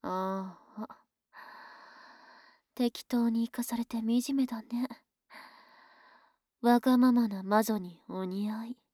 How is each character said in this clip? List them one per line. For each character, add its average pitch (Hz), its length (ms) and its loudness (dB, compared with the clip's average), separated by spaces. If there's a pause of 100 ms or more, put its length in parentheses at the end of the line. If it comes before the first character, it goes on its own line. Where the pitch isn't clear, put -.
あ 190 560 -6 (180)
あ。 - 240 -14 (1700)
適 - 320 -2
当 233 240 2
に 226 180 0
行 - 40 -10
か 240 120 -6
さ 240 140 -4
れ 233 80 -4
て - 120 -8
惨 240 380 0
め 269 100 4
だ 226 160 -8
ね。 240 280 -4 (1700)
わ 240 180 6
が 254 180 4
ま 247 140 8
ま 240 160 4
な 196 160 -6
マ 208 200 4
ゾ 214 140 0
に 175 320 -10
お 185 160 -6
似 202 260 -4
合 220 140 -8
い。 240 120 -12 (160)